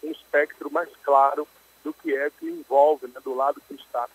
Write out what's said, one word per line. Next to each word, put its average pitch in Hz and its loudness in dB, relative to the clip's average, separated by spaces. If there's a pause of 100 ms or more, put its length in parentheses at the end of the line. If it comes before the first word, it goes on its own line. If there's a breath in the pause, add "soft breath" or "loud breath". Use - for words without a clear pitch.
um 160 -8
espectro - -4
mais 165 -4 (140)
claro 139 4 (360)
do 151 -8
que 147 -6
é 143 -4 (100)
que 160 -10
envolve, 143 2
né, 123 -16
do 131 -6
lado 139 -4
que 143 -16
está. 123 -8